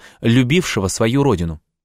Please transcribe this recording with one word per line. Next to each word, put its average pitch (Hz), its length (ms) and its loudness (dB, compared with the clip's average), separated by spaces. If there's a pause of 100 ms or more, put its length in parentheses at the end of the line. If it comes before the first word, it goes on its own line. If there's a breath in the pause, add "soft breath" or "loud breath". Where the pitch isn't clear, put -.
(220 loud breath)
любившего 123 680 0
свою 120 360 0
родину. 85 380 -2 (240)